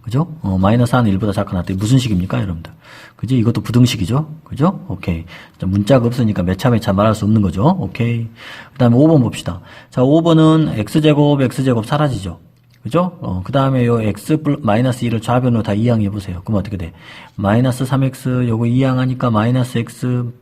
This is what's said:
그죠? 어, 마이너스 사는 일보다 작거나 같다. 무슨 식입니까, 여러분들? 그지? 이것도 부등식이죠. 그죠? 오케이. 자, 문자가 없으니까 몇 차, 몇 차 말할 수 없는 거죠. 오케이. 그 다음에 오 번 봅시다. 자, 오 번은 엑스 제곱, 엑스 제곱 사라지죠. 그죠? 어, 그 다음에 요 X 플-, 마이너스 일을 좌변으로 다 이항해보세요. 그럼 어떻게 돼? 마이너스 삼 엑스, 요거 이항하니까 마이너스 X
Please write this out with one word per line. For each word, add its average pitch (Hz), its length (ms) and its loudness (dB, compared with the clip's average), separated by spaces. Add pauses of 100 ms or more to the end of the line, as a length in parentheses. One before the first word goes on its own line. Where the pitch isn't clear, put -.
그죠? 131 400 -4
어, 95 160 -2
마이너스 113 340 2
사는 120 200 2
일보다 98 200 0
작거나 95 300 -4
같다. 95 140 -6
무슨 110 240 2
식입니까, 107 420 -2
여러분들? 85 300 -8 (440)
그지? 127 220 -2
이것도 110 240 2
부등식이죠. 120 640 2 (160)
그죠? 156 440 -2
오케이. 85 380 -6 (340)
자, 92 80 -4
문자가 110 400 2
없으니까 113 340 0
몇 92 160 -2
차, 131 140 0
몇 110 80 2
차 101 140 -2
말할 107 200 2
수 104 120 -2
없는 107 180 2
거죠. 98 360 2
오케이. 117 480 -4 (440)
그 - 80 -20
다음에 120 160 4
오 147 120 6
번 160 140 6
봅시다. 92 400 -4 (300)
자, 127 100 -2
오 151 220 4
번은 160 560 4
엑스 151 220 -2
제곱, 147 400 4
엑스 131 220 -2
제곱 117 220 0
사라지죠. 117 540 -4 (420)
그죠? 170 400 -2
어, 98 220 -6
그 123 80 -10
다음에 135 340 2
요 117 160 2
X 110 400 -2
플-, 147 200 -2
마이너스 120 440 0
일을 113 160 -2
좌변으로 123 400 0
다 104 120 -2
이항해보세요. 104 720 -2
그럼 107 160 -2
어떻게 95 180 -6
돼? 87 160 -10 (420)
마이너스 120 500 0
삼 135 180 0
엑스, 127 440 -2
요거 113 200 -2
이항하니까 127 640 0
마이너스 120 480 0
X 123 540 -4 (100)